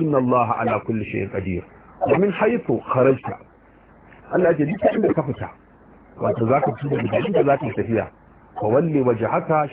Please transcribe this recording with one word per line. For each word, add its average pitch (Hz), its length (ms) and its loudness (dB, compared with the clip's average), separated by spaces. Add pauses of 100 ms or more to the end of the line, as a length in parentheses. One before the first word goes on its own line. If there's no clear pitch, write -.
Inna 147 180 2
Allaha 123 420 2
ala 107 200 0
kulli 110 240 -4
shay'in 101 260 -6
qadir." 92 320 -4 (440)
"Wa - 120 2
min 202 140 2
haythu 214 480 0 (120)
kharajta," 127 460 2 (960)
Allah 170 200 2
ya 156 40 -4
ce, 147 100 0
"Duk 185 260 0
inda - 220 0
ka - 80 0
fita," 123 260 -8 (720)
wato 113 260 0
za 135 140 4
ka 143 160 0
fita 143 200 -4
daga 110 300 0
inda 196 180 2
za 139 120 4
ka 135 100 -4
yi 113 60 -6
tafiya, 101 340 -2 (540)
"fa - 60 -2
walli 147 340 2
wajhaka 143 720 0